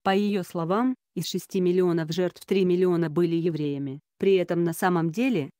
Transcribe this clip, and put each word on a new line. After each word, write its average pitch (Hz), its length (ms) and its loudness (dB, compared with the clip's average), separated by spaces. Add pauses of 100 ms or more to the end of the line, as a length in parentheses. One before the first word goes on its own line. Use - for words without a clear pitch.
По 196 140 2
ее 202 280 0
словам, 190 520 -2 (180)
из 170 140 -6
шести - 320 -6
миллионов 175 540 2
жертв 180 320 -4
три 196 180 2
миллиона 180 460 2
были 170 260 0
евреями. 147 640 -4 (180)
При 196 180 2
этом 175 280 0
на 170 80 2
самом 170 400 0
деле, 208 380 -2 (100)